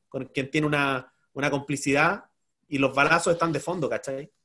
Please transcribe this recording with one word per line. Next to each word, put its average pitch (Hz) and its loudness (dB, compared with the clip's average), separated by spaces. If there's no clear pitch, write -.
Con 131 -8
quien 135 -4
tiene 151 0
una, 139 -2
una 139 -2
complicidad 143 0
y 143 -4
los 135 2
balazos 160 4
están 165 0
de 139 -2
fondo, 170 -4
¿cachai? 135 -6